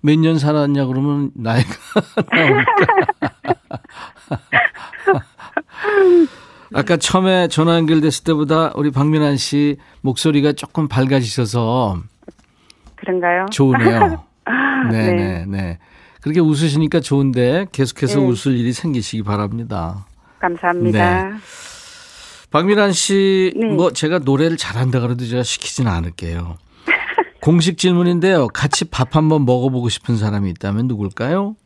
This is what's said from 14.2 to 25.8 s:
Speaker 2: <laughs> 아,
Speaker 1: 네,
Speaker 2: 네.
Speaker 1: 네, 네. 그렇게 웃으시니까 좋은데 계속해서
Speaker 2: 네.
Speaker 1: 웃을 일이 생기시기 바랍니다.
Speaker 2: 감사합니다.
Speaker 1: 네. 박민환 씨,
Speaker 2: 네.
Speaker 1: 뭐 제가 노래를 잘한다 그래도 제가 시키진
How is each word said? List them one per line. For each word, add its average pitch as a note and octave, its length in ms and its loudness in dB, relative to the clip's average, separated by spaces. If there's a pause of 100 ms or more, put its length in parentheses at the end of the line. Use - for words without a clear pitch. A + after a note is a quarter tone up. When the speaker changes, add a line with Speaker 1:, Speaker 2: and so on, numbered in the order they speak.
Speaker 2:
<laughs> - 100 -18
아, C4 460 -2
Speaker 1:
네, A2 220 0
Speaker 2:
네. - 20 0
Speaker 1:
네, F#2 320 -4
네. F#2+ 320 -6 (420)
그렇게 D#3 180 -2
웃으시니까 D#3 600 2
좋은데 C#3 720 0
계속해서 C3+ 480 -2
Speaker 2:
네. C3+ 60 2
Speaker 1:
웃을 B2+ 320 0
일이 A#2+ 160 0
생기시기 A#2 500 -6
바랍니다. G2+ 840 -6 (340)
Speaker 2:
감사합니다. F3 920 0
Speaker 1:
네. G#3+ 60 -10 (1160)
박민환 G3+ 400 2
씨, F#3+ 640 2
Speaker 2:
네. A3+ 120 -2
Speaker 1:
뭐 E3+ 240 2
제가 E3 280 -2
노래를 C#3+ 380 2
잘한다 B2 420 -2
그래도 A#2+ 260 -4
제가 B2 180 -2
시키진 - 440 -4